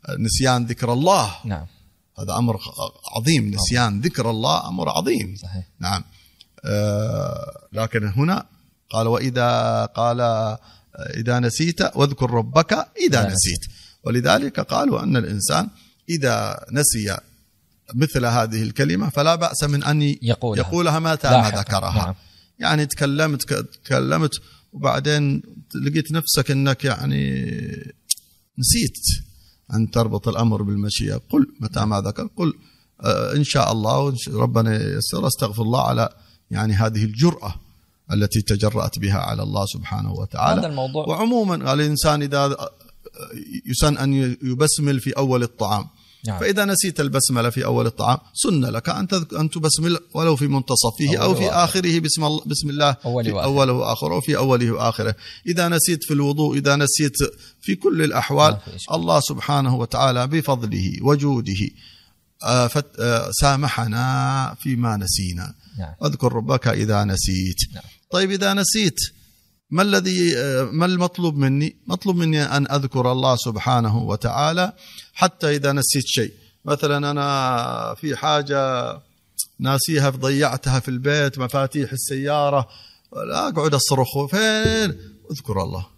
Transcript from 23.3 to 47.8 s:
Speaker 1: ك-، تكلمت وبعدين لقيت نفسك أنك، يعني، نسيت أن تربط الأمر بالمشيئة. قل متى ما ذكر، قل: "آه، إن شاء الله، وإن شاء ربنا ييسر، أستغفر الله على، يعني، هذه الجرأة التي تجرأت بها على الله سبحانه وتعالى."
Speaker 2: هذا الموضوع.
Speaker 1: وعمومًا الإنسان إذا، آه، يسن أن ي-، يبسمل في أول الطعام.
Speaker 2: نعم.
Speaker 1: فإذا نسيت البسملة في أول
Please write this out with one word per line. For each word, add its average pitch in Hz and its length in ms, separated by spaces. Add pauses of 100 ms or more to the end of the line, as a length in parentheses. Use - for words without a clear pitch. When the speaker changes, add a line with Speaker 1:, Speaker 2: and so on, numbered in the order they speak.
Speaker 1:
ك-، - 220 (180)
تكلمت 139 460 (420)
وبعدين 143 680 (320)
لقيت 143 380
نفسك 156 380
أنك، 135 340
يعني، 131 680 (1040)
نسيت - 680 (500)
أن 110 160
تربط 113 380
الأمر 113 340
بالمشيئة. 101 580 (100)
قل 285 160 (140)
متى 117 240
ما 107 160
ذكر، 104 360
قل: 170 160 (480)
"آه، - 360
إن 147 80
شاء 127 280
الله، 113 260
وإن 139 180
شاء - 180
ربنا 113 480
ييسر، 101 440
أستغفر 113 360
الله 120 200
على، 120 260 (420)
يعني، 107 240
هذه 110 300
الجرأة 110 500 (580)
التي 104 300
تجرأت 107 560
بها 98 200
على 104 240
الله 101 240
سبحانه 101 460
وتعالى." 117 480
Speaker 2:
هذا 175 80
الموضوع. 143 400
Speaker 1:
وعمومًا 175 640
الإنسان 151 480
إذا، 139 160
آه، 139 320 (960)
يسن 147 320
أن 135 140
ي-، 131 300
يبسمل 139 580
في 135 160
أول 131 260
الطعام. 107 460 (380)
Speaker 2:
نعم. 101 140
Speaker 1:
فإذا 202 240
نسيت 190 360
البسملة 131 500
في 127 140
أول 120 220